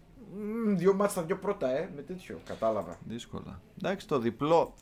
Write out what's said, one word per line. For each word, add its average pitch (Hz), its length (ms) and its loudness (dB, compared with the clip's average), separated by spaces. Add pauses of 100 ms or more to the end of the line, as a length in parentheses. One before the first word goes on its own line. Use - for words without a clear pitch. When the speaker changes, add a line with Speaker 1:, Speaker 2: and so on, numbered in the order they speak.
(360)
Speaker 1:
Μμμ, 214 400 0
δύο 180 180 6
μάτς 202 200 4
τα 180 100 -2
δύο 175 140 -2
πρώτα, - 400 0
ε, 180 180 -4
με 143 60 -10
τέτοιο. 135 440 -10
Κατάλαβα. 92 520 -2 (100)
Speaker 2:
Δύσκολα. - 540 -10 (200)
Εντάξει, 185 260 -4
το 143 120 4
διπλό, 135 640 4